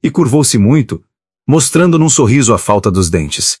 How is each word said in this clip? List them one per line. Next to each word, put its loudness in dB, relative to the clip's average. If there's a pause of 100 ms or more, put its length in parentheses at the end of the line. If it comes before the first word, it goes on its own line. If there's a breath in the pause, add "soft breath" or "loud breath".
E -2
curvou-se 0
muito, 0 (440)
mostrando 2
num 2
sorriso 2
a 0
falta -2
dos 0
dentes. -6